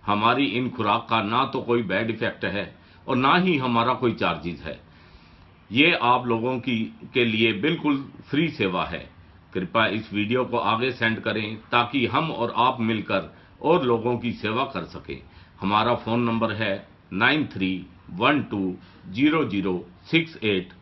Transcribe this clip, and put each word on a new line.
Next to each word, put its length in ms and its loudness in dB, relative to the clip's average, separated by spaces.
हमारी 400 2
इन 240 -2
खुराक 400 -2
का 140 2
ना 220 0
तो 160 -6
कोई 220 0
bad 260 -2
effect 360 -4
है 300 -6
और 80 0
ना 200 4
ही 220 2
हमारा 360 2
कोई 200 2
charges 480 -4
है। 180 -10
ये 220 4
आप 340 2
लोगों 320 0
की, 340 -2
के 120 4
लिए 280 4
बिल्कुल 580 0
free 200 2
सेवा 360 -2
है। 240 -10
कृपया 320 0
इस 280 -4
video 320 0
को 120 -4
आगे 340 0
send 280 -2
करें 380 -4
ताकि 340 2
हम 260 0
और 260 -4
आप 220 2
मिलकर 560 -2
और 240 4
लोगों 320 2
की 140 -2
सेवा 320 -2
कर 200 -6
सकें। 380 -12
हमारा 340 2
phone 280 -2
number 280 0
है 360 -4
नाइन 320 2
थ्री 400 -2
वन 340 0
टू 320 -2
ज़ीरो 360 2
ज़ीरो 420 -2
सिक्स 320 0
एट 380 -2